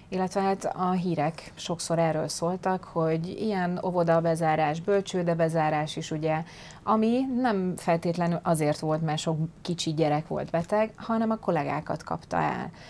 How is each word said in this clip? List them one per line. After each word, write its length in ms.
illetve 320
hát 240
a 260
hírek 640
sokszor 440
erről 300
szóltak, 560
hogy 420
ilyen 580
óvodabezárás, 960
bölcsődebezárás 1160
is, 140
ugye, 320
ami 380
nem 360
feltétlenül 640
azért 360
volt, 240
mert 160
sok 180
kicsi 320
gyerek 340
volt 220
beteg, 460
hanem 340
a 80
kollégákat 640
kapta 340
el. 340